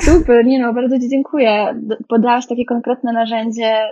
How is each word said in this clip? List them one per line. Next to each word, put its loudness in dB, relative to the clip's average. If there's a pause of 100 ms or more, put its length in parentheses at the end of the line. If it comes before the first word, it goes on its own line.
Super, 4
nie 2
no, -2
bardzo 0
ci -4
dziękuję. 0
D-, -8 (120)
podałaś 2
takie -4
konkretne -4
narzędzie -2